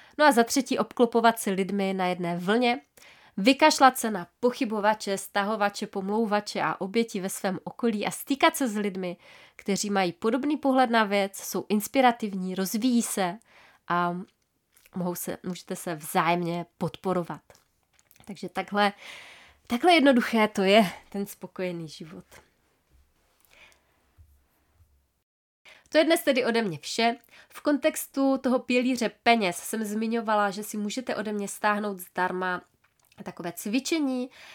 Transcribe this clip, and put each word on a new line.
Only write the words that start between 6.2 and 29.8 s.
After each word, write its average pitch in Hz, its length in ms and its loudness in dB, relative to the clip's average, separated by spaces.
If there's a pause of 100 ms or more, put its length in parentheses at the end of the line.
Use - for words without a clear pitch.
a 156 180 -2
oběti 202 400 -2
ve 190 80 -6
svém 185 360 -4
okolí 214 420 -4
a 180 40 -2
stýkat 320 460 0
se 262 120 0
s 208 80 -4
lidmi, 185 400 -4 (400)
kteří 202 340 -4
mají 190 220 0
podobný 269 440 -2
pohled 262 340 2
na 226 140 4
věc, 202 320 -2
jsou - 320 -6
inspirativní, 208 840 0
rozvíjí 220 480 0
se 190 360 -4 (500)
a 175 280 0 (800)
mohou 175 200 -4
se, - 280 -8
můžete 180 340 -8
se 170 180 -8
vzájemně 170 720 -2 (120)
podporovat. 175 600 -4 (840)
Takže 185 240 -12
takhle, 202 440 0 (720)
takhle 311 280 4
jednoduché 240 540 4
to 208 140 -2
je, 196 280 6 (180)
ten 202 180 -8
spokojený 175 640 -10
život. 175 360 -18 (3750)
To 302 100 2
je 320 60 6
dnes 330 180 4
tedy 262 220 2
ode 226 180 2
mě 165 160 -4
vše. 233 380 0 (320)
V - 120 -20
kontextu 269 800 0
toho 254 200 0
pilíře 247 520 0 (120)
peněz 220 340 4
jsem 220 280 -6